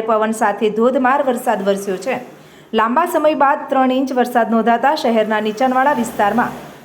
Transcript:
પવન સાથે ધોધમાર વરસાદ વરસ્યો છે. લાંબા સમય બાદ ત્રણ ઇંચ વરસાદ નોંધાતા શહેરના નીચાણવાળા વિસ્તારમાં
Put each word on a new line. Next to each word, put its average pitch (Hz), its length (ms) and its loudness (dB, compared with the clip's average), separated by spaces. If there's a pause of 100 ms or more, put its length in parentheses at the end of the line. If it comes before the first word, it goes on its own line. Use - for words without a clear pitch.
પવન 214 320 0
સાથે 208 400 0
ધોધમાર 254 480 2
વરસાદ 233 400 -2
વરસ્યો 196 320 -2
છે. 240 180 -6 (580)
લાંબા 226 340 2
સમય 302 340 0
બાદ 277 180 2 (120)
ત્રણ 262 260 2
ઇંચ 269 220 -2
વરસાદ 226 340 0
નોંધાતા 233 480 2
શહેરના 220 400 0
નીચાણવાળા 254 580 0
વિસ્તારમાં 220 560 0 (300)